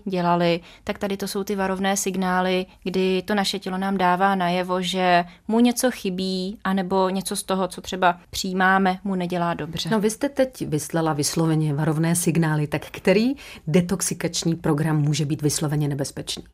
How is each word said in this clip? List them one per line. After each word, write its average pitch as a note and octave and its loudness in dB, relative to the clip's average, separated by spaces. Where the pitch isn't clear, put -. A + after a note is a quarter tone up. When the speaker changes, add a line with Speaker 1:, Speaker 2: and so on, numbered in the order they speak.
Speaker 1:
dělali, F3 2
tak G3+ -6
tady G3 -4
to G3+ -6
jsou G3 -4
ty G3+ -4
varovné F#3+ 0
signály, F#3 0
kdy F#3 0
to G#3 -2
naše G3 0
tělo F#3 -6
nám G3 -2
dává F#3+ 4
najevo, F3+ 0
že F3+ 2
mu A3 2
něco A#3+ 2
chybí, F#3 -4
anebo F#3+ 2
něco F#3+ -4
z - -6
toho, F#3+ 0
co F3+ -14
třeba F3+ 2
přijímáme, F#3+ 2
mu G3 -2
nedělá F3 -2
dobře. D#3+ -6
Speaker 2:
No, A3 2
vy G#3+ 2
jste A#3+ -2
teď C4 -2
vyslala D#3 0
vysloveně D#3 2
varovné D#3+ 0
signály, D#3 0
tak D#3 -4
který A3 2
detoxikační F3 0
program D#3 2
může D3+ 2
být C#3+ -4
vysloveně D3 0
nebezpečný? - -6